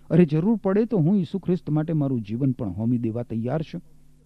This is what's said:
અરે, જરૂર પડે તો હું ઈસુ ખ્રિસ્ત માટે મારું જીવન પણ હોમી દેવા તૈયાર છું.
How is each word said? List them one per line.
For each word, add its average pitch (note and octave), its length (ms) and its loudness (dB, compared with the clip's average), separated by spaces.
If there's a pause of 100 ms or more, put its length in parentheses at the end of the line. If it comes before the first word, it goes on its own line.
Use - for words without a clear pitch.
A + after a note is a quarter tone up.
(100)
અરે, E3+ 140 6
જરૂર E3 320 2
પડે G3 280 2
તો A3 140 0
હું E3+ 180 4
ઈસુ F#3+ 220 -2
ખ્રિસ્ત F3 320 -2
માટે D#3 220 0
મારું C3+ 300 0
જીવન A#2+ 300 0
પણ A#2 160 -4
હોમી A2+ 300 -2
દેવા A#2 240 -4
તૈયાર A#2+ 400 -4
છું. E3+ 200 -10 (440)